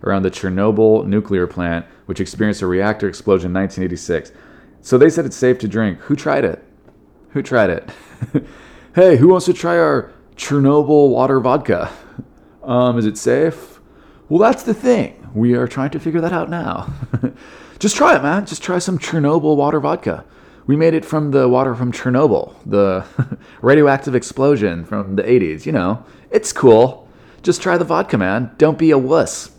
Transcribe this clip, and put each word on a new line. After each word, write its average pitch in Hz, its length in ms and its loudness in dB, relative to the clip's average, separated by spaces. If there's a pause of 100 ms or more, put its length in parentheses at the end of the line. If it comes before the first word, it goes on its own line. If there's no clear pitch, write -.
around 98 200 -2
the 92 80 0
Chernobyl 107 720 0
nuclear 98 400 -2
plant, 85 400 -6 (220)
which 90 120 -8
experienced 101 440 -4
a 92 40 -2
reactor 101 400 -2
explosion 90 400 0
in 90 60 -6
nineteen 95 300 -4
eighty-six. 85 480 -6 (500)
So - 160 0
they 151 140 8
said 160 160 -4
it's - 80 -10
safe 127 240 0
to 110 80 -6
drink. 101 320 -4
Who - 160 -4
tried 143 300 -2
it? - 180 -6 (680)
Who 139 140 -6
tried 110 260 0
it? - 200 -6 (440)
<laughs> - 140 -4 (480)
"Hey, 175 220 6
who 139 100 6
wants 180 180 4
to 180 80 2
try 170 240 -2
our 147 340 0 (240)
Chernobyl 143 760 4
water 131 300 2
vodka?" 123 520 -2 (720)
"Um, 123 340 0
is 113 80 -2
it 104 140 -2
safe?" 143 600 -2 (480)
Well, 160 120 0
that's 226 240 2
the 226 100 -2
thing. 220 600 -2
We 120 180 2
are 123 140 0
trying 139 240 -6
to 151 80 -8
figure 160 220 -4
that 170 120 -4
out 170 160 -4
now. - 420 -8 (300)
<laughs> - 100 -6 (480)
Just 208 160 -2
try 311 200 4
it, 131 60 -2
man. 175 240 -2
Just - 160 -14
try 180 160 -4
some 175 220 -4
Chernobyl 151 560 0
water 147 240 0
vodka. 139 460 -6 (420)
We 143 80 2
made 165 180 2
it 156 120 -2
from 151 260 -4
the 135 160 2
water 127 280 0
from 123 180 -4
Chernobyl, 127 600 0 (120)
the 98 400 0 (440)
<laughs> - 120 -20
radioactive 135 540 2
explosion 113 680 -2
from 98 320 -8
the 104 140 -2
eighties. 85 360 0
You 151 60 -6
know, 107 320 -2 (260)
it's - 220 -2
cool. 123 560 4 (340)
Just 175 200 -2
try 180 160 0
the 170 80 -2
vodka, 160 320 -2
man. 104 400 -2
Don't 151 200 2
be 160 140 2
a 143 60 4
wuss. 135 600 -2